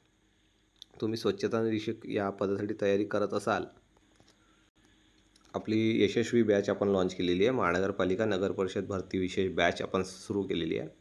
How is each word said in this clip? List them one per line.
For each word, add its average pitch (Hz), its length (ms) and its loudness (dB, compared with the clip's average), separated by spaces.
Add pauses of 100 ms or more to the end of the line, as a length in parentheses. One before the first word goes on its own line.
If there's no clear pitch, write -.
(1000)
तुम्ही 110 180 -2
स्वच्छता 107 440 0
निरीक्षक 110 440 -2
या 104 240 -2
पदासाठी 101 500 -2
तयारी 101 240 2
करत 101 300 -2
असाल, 104 300 0 (1900)
आपली 110 500 2
यशस्वी 113 380 2
बॅच 101 280 4
आपण 101 180 0
लाँच 92 260 2
केलेली 90 320 2
आहे, 127 40 4
महानगरपालिका 95 760 0
नगर 95 280 0
परिषद 95 340 -4
भरती 95 320 -4
विशेष 92 360 -2
बॅच 87 280 2
आपण 95 200 -2
सुरू 101 400 -6
केलेली 85 360 -2
आहे. 156 100 -6 (120)